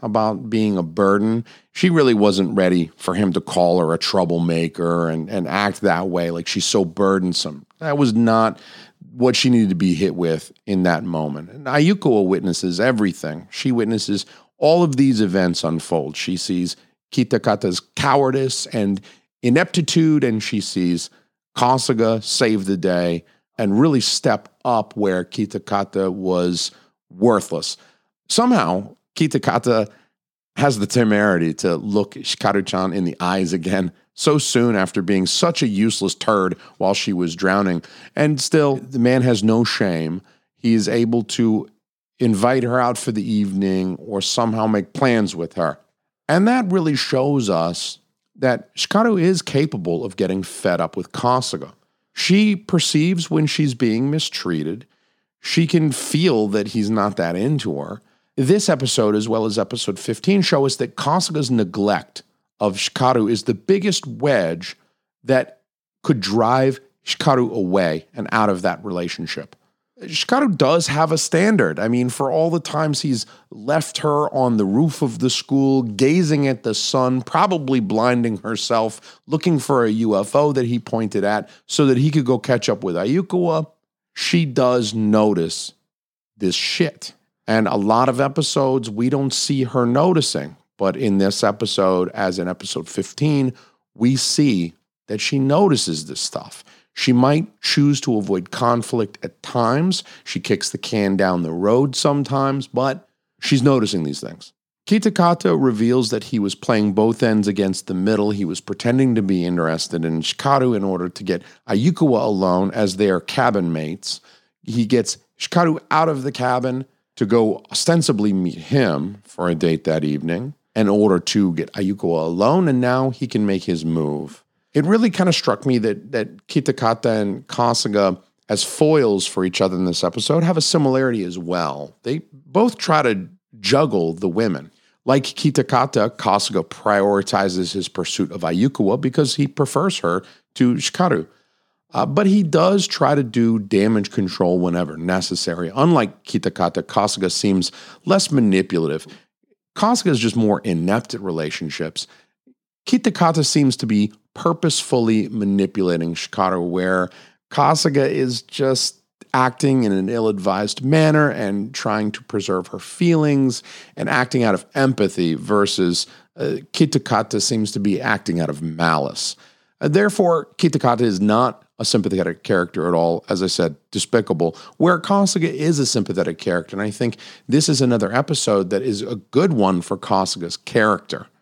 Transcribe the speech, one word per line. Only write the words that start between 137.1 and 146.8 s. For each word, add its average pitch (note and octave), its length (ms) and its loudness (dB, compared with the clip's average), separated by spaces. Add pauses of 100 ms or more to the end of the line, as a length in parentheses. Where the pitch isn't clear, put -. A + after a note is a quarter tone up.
his F#2+ 160 -6
pursuit - 420 -4
of F2 120 -8
Ayukawa G2+ 580 0
because C3+ 340 0
he C#3+ 100 0
prefers D3 540 -2
her F2 240 -2 (300)
to B2 220 2
Hikaru. C#3 520 -2 (640)
Uh, - 120 0
but D#3+ 200 2
he G3 160 6
does F3 460 2
try C#3+ 260 2
to C#3+ 100 2
do A2+ 360 2
damage G#2 520 0
control F2+ 460 0
whenever F2 380 -2
necessary. F2 800 -4
Unlike C#3 480 2
Kitakata, F2 600 -2